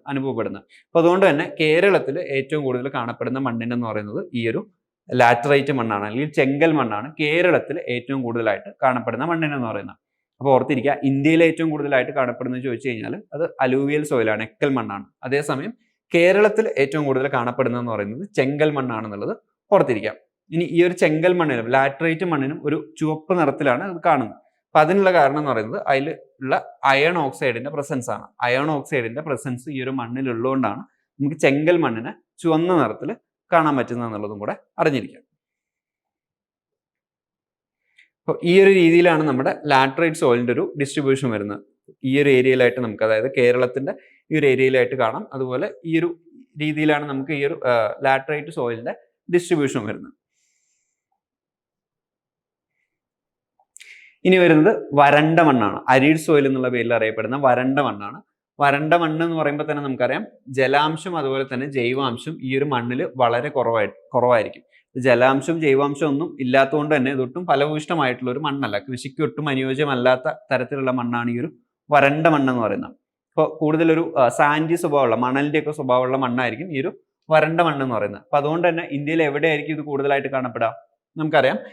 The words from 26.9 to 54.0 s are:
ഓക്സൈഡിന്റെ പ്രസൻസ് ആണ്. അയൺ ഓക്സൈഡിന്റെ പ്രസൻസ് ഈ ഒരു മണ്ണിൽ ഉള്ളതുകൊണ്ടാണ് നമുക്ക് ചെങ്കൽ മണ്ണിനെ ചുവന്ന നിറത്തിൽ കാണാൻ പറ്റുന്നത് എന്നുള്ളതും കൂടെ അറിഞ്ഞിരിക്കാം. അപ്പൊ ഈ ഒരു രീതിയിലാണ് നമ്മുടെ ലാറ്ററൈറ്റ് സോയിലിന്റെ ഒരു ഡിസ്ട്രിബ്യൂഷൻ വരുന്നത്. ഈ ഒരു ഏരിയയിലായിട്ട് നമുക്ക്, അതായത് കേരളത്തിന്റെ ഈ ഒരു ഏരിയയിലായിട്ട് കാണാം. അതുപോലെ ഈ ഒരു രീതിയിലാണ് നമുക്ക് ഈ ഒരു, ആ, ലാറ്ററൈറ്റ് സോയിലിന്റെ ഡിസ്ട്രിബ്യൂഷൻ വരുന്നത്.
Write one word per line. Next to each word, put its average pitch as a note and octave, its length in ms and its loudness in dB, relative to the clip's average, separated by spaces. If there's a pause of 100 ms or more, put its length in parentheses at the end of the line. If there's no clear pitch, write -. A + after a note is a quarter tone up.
ഓക്സൈഡിന്റെ C3 520 -4
പ്രസൻസ് C#3+ 400 -6
ആണ്. A2 180 -8 (140)
അയൺ C3 300 0
ഓക്സൈഡിന്റെ C3+ 500 -4
പ്രസൻസ് C3 480 -8
ഈ C3 140 -8
ഒരു B2+ 60 -6
മണ്ണിൽ C3 400 -6
ഉള്ളതുകൊണ്ടാണ് A#2+ 520 -2 (380)
നമുക്ക് C#3+ 160 -2
ചെങ്കൽ D#3 420 2
മണ്ണിനെ C3 360 -4 (280)
ചുവന്ന E3+ 400 2
നിറത്തിൽ B2+ 340 -4 (380)
കാണാൻ D#3 240 2
പറ്റുന്നത് A#2+ 300 -4
എന്നുള്ളതും G#2 320 -10
കൂടെ C3 160 -6 (240)
അറിഞ്ഞിരിക്കാം. D3 440 -2 (3000)
അപ്പൊ - 240 -6
ഈ F3 200 6
ഒരു G3 60 8
രീതിയിലാണ് E3+ 540 6
നമ്മുടെ C3+ 420 0
ലാറ്ററൈറ്റ് C#3+ 520 2
സോയിലിന്റെ A#2+ 360 2
ഒരു D3 280 -4
ഡിസ്ട്രിബ്യൂഷൻ C3+ 480 -2
വരുന്നത്. G#2 320 -6 (420)
ഈ C3+ 180 2
ഒരു C#3+ 80 4
ഏരിയയിലായിട്ട് B2+ 500 4
നമുക്ക്, A2 240 -4
അതായത് A2 340 0
കേരളത്തിന്റെ B2+ 560 2 (380)
ഈ D#3 80 0
ഒരു C#3+ 80 4
ഏരിയയിലായിട്ട് C3 480 2
കാണാം. B2 380 -2
അതുപോലെ C3 400 -6 (120)
ഈ E3 140 -2
ഒരു E3+ 200 -4 (420)
രീതിയിലാണ് D3+ 480 0
നമുക്ക് C3+ 220 -6
ഈ C#3 140 -2
ഒരു, D3 220 -4
ആ, A#2 360 0
ലാറ്ററൈറ്റ് D3 480 0
സോയിലിന്റെ B2 440 -6 (380)
ഡിസ്ട്രിബ്യൂഷൻ D3 520 0
വരുന്നത്. F2 280 -12 (4000)